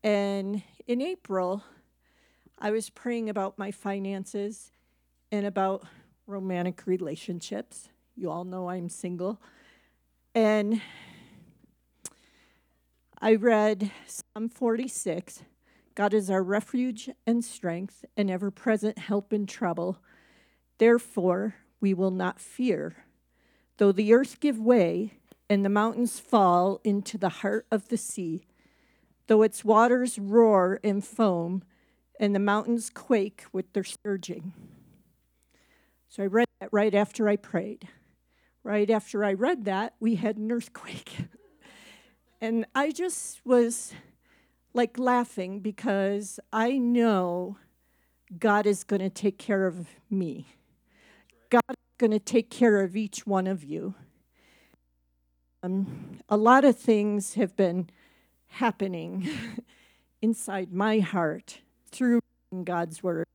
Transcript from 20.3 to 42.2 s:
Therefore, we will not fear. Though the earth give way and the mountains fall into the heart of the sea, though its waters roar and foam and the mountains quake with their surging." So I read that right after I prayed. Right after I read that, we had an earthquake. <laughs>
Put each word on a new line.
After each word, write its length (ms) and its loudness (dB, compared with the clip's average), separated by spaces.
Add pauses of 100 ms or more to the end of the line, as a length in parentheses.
Therefore, 760 2 (240)
we 140 2
will 180 0
not 280 -4
fear. 640 -4 (760)
Though 140 6
the 220 4
earth 260 4
give 200 0
way 600 2 (300)
and 140 4
the 60 2
mountains 500 0
fall 640 4
into 340 -2
the 120 0
heart 420 -4
of 180 -2
the 80 -2
sea, 480 -8 (840)
though 160 6
its 200 0
waters 540 4
roar 680 4
and 220 0
foam 580 0 (560)
and 140 2
the 60 2
mountains 520 0
quake 600 -2
with 220 -8
their 100 -2
surging." 680 -8 (1500)
So 140 -10
I 60 -2
read 200 4 (120)
that 120 -12
right 220 2
after 340 2
I 80 4
prayed. 520 -8 (760)
Right 260 0
after 340 0
I 100 0
read 320 -2
that, 340 -4
we 160 0
had 220 -2
an 140 -6
earthquake. 680 -10
<laughs> 60 -8 (1120)